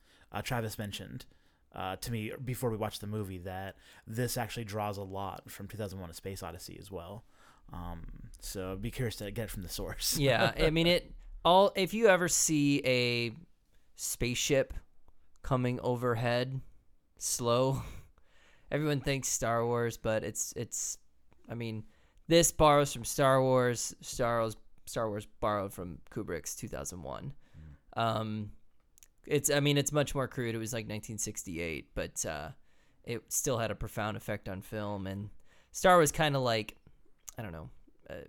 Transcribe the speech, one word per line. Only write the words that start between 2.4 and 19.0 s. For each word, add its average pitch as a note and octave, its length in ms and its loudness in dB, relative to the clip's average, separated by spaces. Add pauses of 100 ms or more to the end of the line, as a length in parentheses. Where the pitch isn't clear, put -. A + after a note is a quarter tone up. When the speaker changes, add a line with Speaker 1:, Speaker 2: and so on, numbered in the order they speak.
Speaker 1:
before B2 240 -2
we A2+ 80 -2
watched G#2+ 240 -4
the G2+ 60 -8
movie G2+ 320 -6
that F#2+ 380 -8 (280)
this A#2 320 -2
actually A#2 280 -4
draws G#2 320 -4
a G2+ 60 -6
lot F#2+ 460 -8
from - 200 -12
two G#2 80 -12
thousand F#2+ 240 -6
one: F2 100 -10
A - 20 -14
Space F#2+ 300 -10
Odyssey E2+ 360 -10
as G2 120 -16
well. F#2 320 -10 (500)
Um, F2 560 -10 (120)
so F#2+ 340 -6
be G#2 160 -6
curious A#2+ 240 -4
to G#2 160 -8
get A2+ 140 -6
it F#2+ 40 -10
from G2+ 140 -8
the E2+ 60 -10
source. - 480 -4
<laughs> - 20 0
Speaker 2:
Yeah, A#2 400 4
I D#3+ 100 4
mean, E3 160 4
it F3 300 2 (300)
all. F#3 320 8
If F#3+ 160 0
you A3 160 6
ever F3+ 180 6
see C#3+ 580 4
a A#2+ 480 2 (640)
spaceship - 800 0 (680)
coming B2 380 2
overhead, B2 800 0 (580)
slow, B2 640 2 (420)
<laughs> - 460 -18
everyone D3 300 0